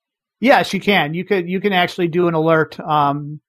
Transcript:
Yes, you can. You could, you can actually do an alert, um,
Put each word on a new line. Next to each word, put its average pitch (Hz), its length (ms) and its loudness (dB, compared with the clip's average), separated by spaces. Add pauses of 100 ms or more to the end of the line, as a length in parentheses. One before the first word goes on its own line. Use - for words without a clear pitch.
(400)
Yes, 214 340 2
you 190 60 -2
can. 165 340 0
You 175 100 -4
could, 180 240 -2
you 185 120 -2
can 202 120 -2
actually 180 360 0
do 175 180 0
an 170 80 0
alert, 160 460 0
um, 147 680 -2